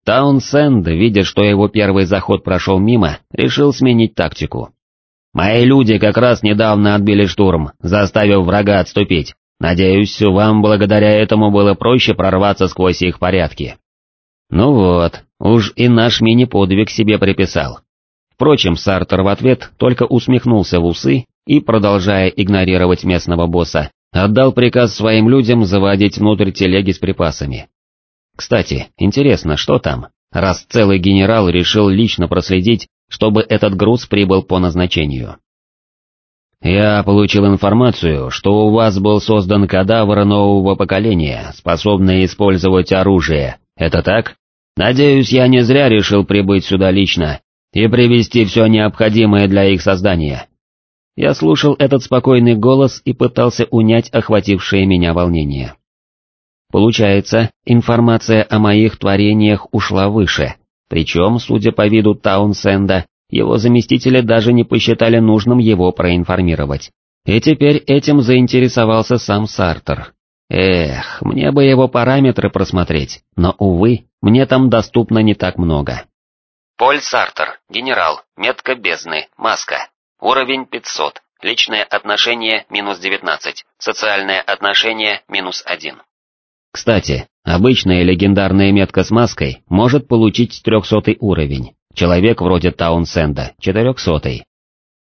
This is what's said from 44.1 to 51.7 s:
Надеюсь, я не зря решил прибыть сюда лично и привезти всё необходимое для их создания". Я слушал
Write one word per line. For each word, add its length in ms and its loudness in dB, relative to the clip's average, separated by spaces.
Надеюсь, 560 2
я 160 4
не 140 4
зря 280 2
решил 340 2
прибыть 420 0
сюда 260 0
лично 500 -2
и 140 0
привезти 580 2
всё 220 2
необходимое 800 2
для 180 2
их 160 0
создания". 680 -2
Я 180 -2
слушал 460 0